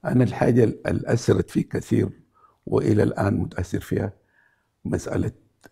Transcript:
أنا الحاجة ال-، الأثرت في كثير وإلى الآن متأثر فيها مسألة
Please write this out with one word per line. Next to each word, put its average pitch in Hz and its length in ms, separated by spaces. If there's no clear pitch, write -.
أنا 127 180
الحاجة 123 400
ال-، - 240
الأثرت - 600
في - 140
كثير - 460
وإلى 107 380
الآن 101 340
متأثر 92 420
فيها 101 340
مسألة - 460